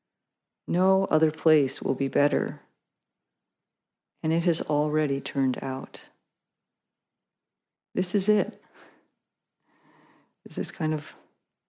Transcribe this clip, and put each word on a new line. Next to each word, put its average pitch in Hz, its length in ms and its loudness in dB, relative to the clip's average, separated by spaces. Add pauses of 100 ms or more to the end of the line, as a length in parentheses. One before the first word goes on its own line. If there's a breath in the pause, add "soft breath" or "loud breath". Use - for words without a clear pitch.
(680)
No 190 380 2
other 156 260 2
place 151 500 2
will 131 140 0
be 135 120 -2
better. 143 540 0 (1600)
And 160 100 0
it 170 100 0
has 165 180 0
already 147 600 0
turned 135 400 -2
out. 135 400 -8 (1900)
This 185 200 -2
is 190 140 0
it. 208 340 0 (1800 soft breath)
This - 120 -18
is 170 140 -6
kind 156 220 -4
of 151 200 -8 (560)